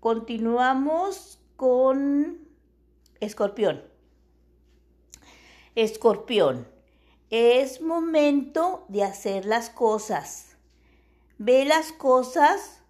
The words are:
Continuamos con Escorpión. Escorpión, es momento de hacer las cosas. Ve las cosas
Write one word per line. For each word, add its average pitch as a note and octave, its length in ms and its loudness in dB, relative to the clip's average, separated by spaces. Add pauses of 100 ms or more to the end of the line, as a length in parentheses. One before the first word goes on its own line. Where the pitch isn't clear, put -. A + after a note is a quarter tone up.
Continuamos B3+ 1400 -2 (160)
con C#4 920 0 (720)
Escorpión. G3+ 640 -2 (1900)
Escorpión, G#3 920 0 (640)
es A#3+ 500 2
momento D#4+ 1080 0
de G3+ 160 -2
hacer G3 400 -6
las A3+ 260 -2
cosas. G#3+ 880 -4 (800)
Ve B3+ 260 2
las D#4 280 0
cosas C#4+ 960 0